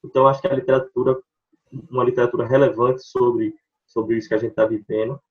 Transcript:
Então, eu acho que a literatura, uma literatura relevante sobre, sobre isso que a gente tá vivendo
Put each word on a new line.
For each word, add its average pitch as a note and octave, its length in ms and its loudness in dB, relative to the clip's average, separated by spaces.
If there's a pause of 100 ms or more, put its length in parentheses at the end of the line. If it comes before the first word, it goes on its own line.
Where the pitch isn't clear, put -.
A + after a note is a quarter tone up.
Então, C3 200 0
eu C3+ 40 6
acho C3+ 120 2
que - 80 -4
a C#3 60 0
literatura, C3 640 0 (680)
uma B2 140 -2
literatura B2 420 0
relevante B2+ 580 2
sobre, A#2 520 -2 (320)
sobre A2+ 300 -4
isso A2 100 -8
que A2 80 -2
a - 20 0
gente A2+ 160 -4
tá A2 120 2
vivendo A2 540 -6 (120)